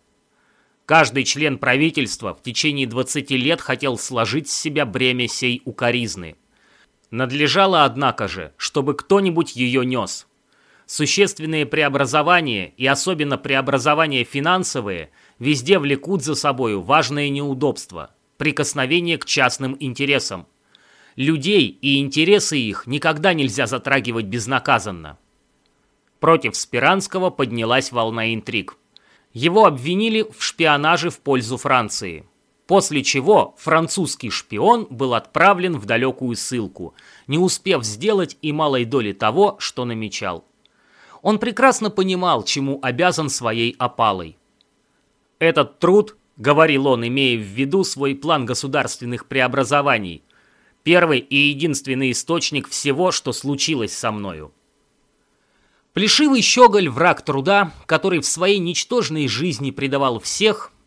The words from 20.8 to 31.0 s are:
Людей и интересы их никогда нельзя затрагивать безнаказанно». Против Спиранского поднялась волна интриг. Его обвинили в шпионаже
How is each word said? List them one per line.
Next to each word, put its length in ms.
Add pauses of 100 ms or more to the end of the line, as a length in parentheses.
Людей 520
и 300
интересы 600
их 280
никогда 460
нельзя 340
затрагивать 600
безнаказанно». 880 (1040)
Против 340
Спиранского 760
поднялась 600
волна 440
интриг. 420 (560)
Его 340
обвинили 600 (100)
в 80
шпионаже 680